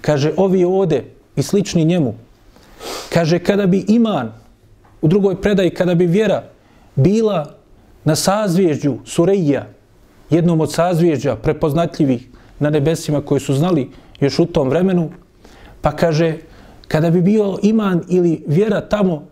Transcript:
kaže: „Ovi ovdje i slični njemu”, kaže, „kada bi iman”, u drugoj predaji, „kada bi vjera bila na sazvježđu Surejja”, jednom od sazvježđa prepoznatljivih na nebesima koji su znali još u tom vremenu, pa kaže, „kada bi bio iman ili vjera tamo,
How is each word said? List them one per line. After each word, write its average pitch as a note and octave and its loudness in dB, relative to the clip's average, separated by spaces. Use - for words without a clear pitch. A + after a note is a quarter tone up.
kaže: D3+ 0
„Ovi F#3 2
ovdje F3 0
i D3 0
slični F3+ 0
njemu”, D#3+ 0
kaže, E3+ 2
„kada G3+ 0
bi F#3 2
iman”, G3+ 0
u D#3 2
drugoj F#3+ 2
predaji, F#3+ 0
„kada F3+ 0
bi F3 2
vjera F3 0
bila F#3 0
na D3+ 2
sazvježđu E3+ 0
Surejja”, E3+ 0
jednom E3 2
od D3+ -2
sazvježđa E3 0
prepoznatljivih D3+ -2
na D3 -2
nebesima D3+ -2
koji C#3 -2
su C#3 -2
znali D#3 0
još C#3 0
u E3+ 2
tom D#3 0
vremenu, F3 0
pa D3 0
kaže, D#3+ 0
„kada E3+ 0
bi F3+ 4
bio G3+ 0
iman G3+ 0
ili E3+ 0
vjera F#3 0
tamo, F#3+ -2